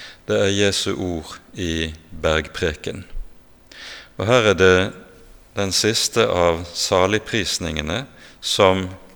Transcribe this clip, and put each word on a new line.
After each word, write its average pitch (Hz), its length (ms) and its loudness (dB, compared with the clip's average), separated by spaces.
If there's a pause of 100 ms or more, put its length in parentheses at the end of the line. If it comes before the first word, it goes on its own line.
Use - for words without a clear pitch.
(240)
det 104 160 0
er 98 160 2
Jesu 98 400 0
ord 87 380 -6 (180)
i 82 400 -4 (160)
Bergpreken. 80 920 -4 (1120)
Og - 80 -4
her 117 280 4
er 87 40 2
det 92 200 8 (760)
den 98 240 -4
siste 113 480 0
av 87 400 2
saligprisningene 92 1400 -2 (340)
som 95 460 2 (300)